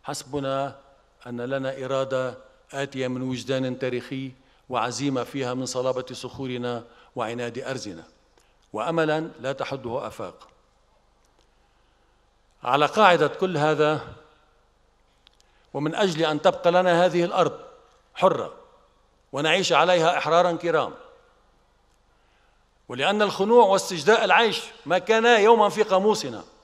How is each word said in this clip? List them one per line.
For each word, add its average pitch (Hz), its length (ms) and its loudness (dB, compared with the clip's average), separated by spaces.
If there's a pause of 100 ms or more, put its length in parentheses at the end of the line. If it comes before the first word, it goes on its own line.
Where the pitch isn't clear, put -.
حسبنا 135 720 -6 (520)
أن 120 140 -10
لنا 131 440 -6
إرادة 131 520 -4 (360)
آتية 139 340 -6
من 127 140 -6
وجدان 131 580 -4
تاريخي 131 520 -8 (380)
وعزيمة 123 540 -4
فيها 127 300 -6
من 131 120 -6
صلابة 127 460 -4
صخورنا 123 720 -8 (320)
وعناد 120 440 -8
أرزنا، 104 440 -10 (680)
وأملًا 156 680 -2
لا 127 120 -6
تحده 120 560 -8
آفاق. 98 400 -14 (2250)
على 135 220 2
قاعدة 175 420 6
كل 185 300 -2
هذا، 151 440 2 (1700)
ومن 147 220 -4
أجل 165 300 0
أن 151 160 -2
تبقى 180 300 2
لنا 180 340 4
هذه 170 180 2
الأرض 175 360 0 (560)
حرة 143 380 0 (800)
ونعيش 160 420 0
عليها 165 440 4
أحرارا 170 340 2
كرام، 160 420 -2 (2000)
ولأن 160 320 -2
الخنوع 214 440 4
واستجداء 196 600 2
العيش 202 380 4 (220)
ما 170 120 0
كانا 226 400 4
يوما 214 320 6
في 208 140 0
قاموسنا 190 600 0 (200)